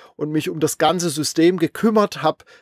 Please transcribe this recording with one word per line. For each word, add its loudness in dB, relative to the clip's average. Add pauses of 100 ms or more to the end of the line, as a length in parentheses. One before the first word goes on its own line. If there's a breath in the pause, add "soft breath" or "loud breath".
(160 loud breath)
und -6
mich -2
um -8
das -2
ganze 0
System 2
gekümmert, 0
hab -2 (160 soft breath)